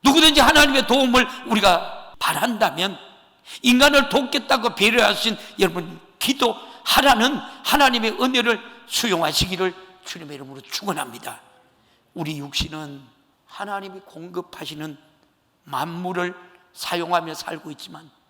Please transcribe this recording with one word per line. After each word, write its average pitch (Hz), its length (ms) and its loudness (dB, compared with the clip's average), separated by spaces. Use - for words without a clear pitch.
누구든지 311 360 6
하나님의 277 480 6
도움을 254 400 4
우리가 196 720 2
바란다면, 185 760 -2
인간을 277 460 6
돕겠다고 240 680 -2
배려하신 214 640 2
여러분, 175 400 -2
기도하라는 254 1200 0
하나님의 240 560 2
은혜를 240 400 0
수용하시기를 180 880 -2
주님의 151 300 -16
이름으로 135 260 -18
축원합니다. 147 800 -10
우리 156 260 -8
육신은 143 680 -10
하나님이 196 560 -12
공급하시는 160 960 -14
만물을 175 720 -6
사용하며 170 600 -4
살고 156 380 -12
있지만 160 380 -18